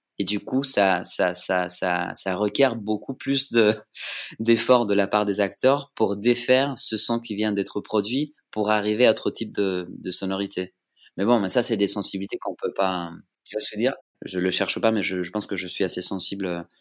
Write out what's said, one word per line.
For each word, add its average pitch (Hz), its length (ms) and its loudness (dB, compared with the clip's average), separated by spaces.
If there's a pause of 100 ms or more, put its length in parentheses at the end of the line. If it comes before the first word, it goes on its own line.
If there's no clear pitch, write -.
(180)
Et 98 40 -2
du 98 160 -2
coup, 135 240 -2
ça, 95 400 2
ça, 90 300 0
ça, 90 340 0
ça, 90 460 -2
ça 92 220 -4
requiert 113 400 2
beaucoup 107 400 -4
plus - 360 -4
de, 110 220 6 (340)
<laughs> - 320 -10
d'efforts 117 460 4
de 101 80 2
la 98 140 4
part 104 180 2
des 101 140 0
acteurs 131 560 0
pour 101 220 2
défaire 127 600 2
ce - 200 0
son 117 220 2
qui 110 160 -8
vient 107 180 0
d'être 98 280 -2
produit 117 540 -2 (160)
pour 107 180 -2
arriver 107 380 2
à 110 40 8
autre 110 200 -2
type 104 220 -6
de, 92 360 0
de 92 220 -8
sonorité. 95 640 -4 (420)
Mais 98 80 0
bon, 117 140 4
mais 95 100 0
ça, 117 140 2
c'est 113 140 0
des 98 100 2
sensibilités 98 500 -2
qu'on 95 180 -8
peut 95 180 -6
pas, 90 360 -2 (360)
tu - 100 -10
vois 107 60 -4
ce - 60 0
que - 40 -8
je 107 60 -10
veux 107 40 -2
dire ? 127 140 2 (280)
Je 92 160 -6
le 92 100 2
cherche 90 300 0
pas, 113 120 2
mais 107 100 0
je, 90 200 -2
je 87 100 -6
pense 107 160 -4
que 98 80 -6
je 92 120 -6
suis - 160 -4
assez 90 180 -2
sensible, 92 640 -4 (160)